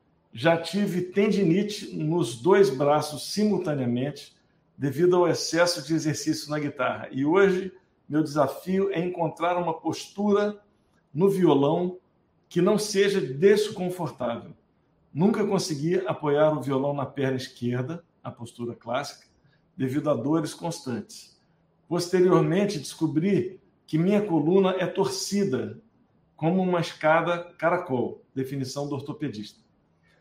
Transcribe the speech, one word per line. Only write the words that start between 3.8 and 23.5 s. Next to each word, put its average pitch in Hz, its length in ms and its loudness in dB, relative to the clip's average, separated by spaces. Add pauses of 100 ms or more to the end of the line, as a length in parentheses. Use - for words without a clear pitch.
devido 147 400 2
ao 175 120 4
excesso 160 580 0
de 160 80 0
exercício 151 560 -2
na 151 80 -4
guitarra. 123 520 -4
E 135 140 -4
hoje, 185 480 2 (360)
meu 151 140 0
desafio 151 680 0
é - 80 -2
encontrar 175 580 -2
uma 165 180 -2
postura 208 840 -2 (540)
no 180 160 4
violão 175 680 2 (500)
que 175 120 -2
não 202 180 4
seja 196 420 0
desconfortável. 160 1300 0 (600)
Nunca 208 340 2
consegui 175 640 -2
apoiar 151 440 2
o 143 80 -4
violão 135 320 -2
na 135 140 -4
perna 131 300 -2
esquerda, 127 640 -6 (200)
a 120 100 -12
postura 117 420 -12
clássica, - 540 -8 (480)
devido 139 340 -2
a 139 40 4
dores 147 380 0
constantes. - 880 -10 (480)
Posteriormente, 175 920 2
descobri 160 800 -2 (260)